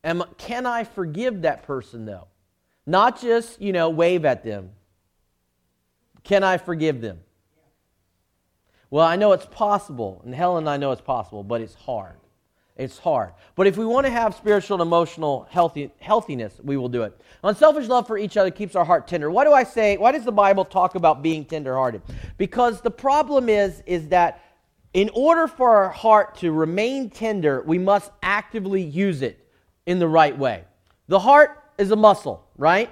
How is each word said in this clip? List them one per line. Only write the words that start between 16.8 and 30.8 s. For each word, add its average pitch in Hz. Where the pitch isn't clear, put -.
do 120
it. -
Unselfish 277
love 247
for 220
each 202
other 190
keeps 196
our 175
heart 160
tender. 156
Why 233
do 302
I 262
say, 208
why 220
does 277
the 240
Bible 196
talk 185
about 156
being 156
tenderhearted? 131
Because 226
the 226
problem 269
is, 202
is 165
that 175
in 202
order 320
for 247
our 196
heart 214
to 170
remain 202
tender, 175
we 165
must 196
actively 196
use 165
it -
in 180
the 170
right 156
way. 117